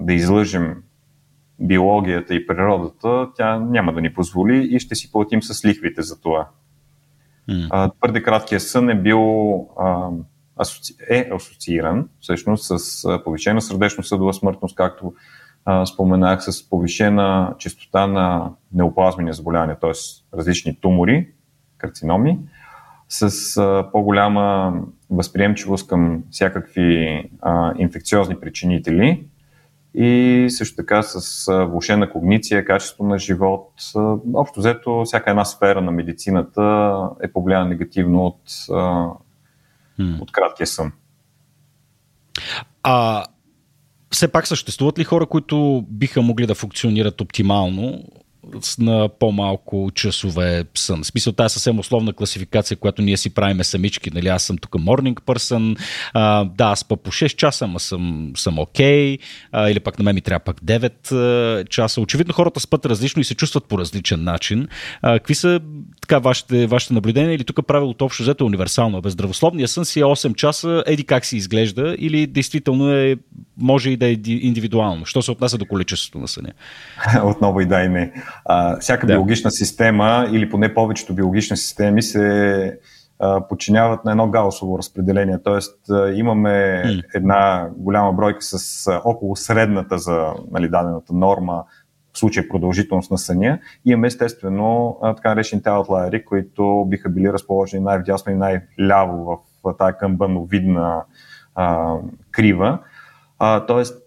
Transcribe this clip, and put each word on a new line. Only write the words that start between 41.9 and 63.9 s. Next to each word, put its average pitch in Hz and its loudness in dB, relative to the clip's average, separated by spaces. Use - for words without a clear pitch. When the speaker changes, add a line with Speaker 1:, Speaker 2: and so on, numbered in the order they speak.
Speaker 2:
А, 113 2
все - 2
пак 160 0
съществуват - -2
ли 165 -2
хора, 165 2
които 143 0
биха 117 -2
могли 117 2
да 107 0
функционират 107 0
оптимално 98 0
с-, - -6
на 113 4
по-малко 98 -2
часове 87 -2
сън? 82 -4
В - -8
смисъл, 113 -2
тая 113 2
съвсем 113 0
условна 110 -2
класификация, 101 -4
която 101 -2
ние 101 2
си - -4
правиме 98 0
самички, 92 -2
нали, 87 -2
аз 92 0
съм 92 -4
тук - -16
morning 120 0
person, 113 -2
а, 107 4
да, 95 0
аз 101 2
спа - -4
по - -10
шест - -2
часа, 139 0
ама 87 -6
съм, 85 -4
съм 82 -2
окей, 139 2
а, 107 2
или 101 2
пък - -6
на 110 0
мен 101 2
ми 95 0
трябва 90 -2
пък 90 -6
девет, 117 -2
а, 120 0
часа. 117 0
Очевидно 156 0
хората 170 0
спят - -2
различно 131 0
и 127 0
се 117 -4
чувстват - -2
по 104 -2
различен 87 -2